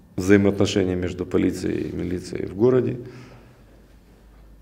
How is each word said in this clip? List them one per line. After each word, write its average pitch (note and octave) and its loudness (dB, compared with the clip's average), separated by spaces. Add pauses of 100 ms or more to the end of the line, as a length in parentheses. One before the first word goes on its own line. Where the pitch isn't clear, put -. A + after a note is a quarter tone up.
(180)
взаимоотношений G2 4
между F2+ -6
полицией F2+ -2
и - -8
милицией F2 -6
в - -10
городе. B2 2 (1600)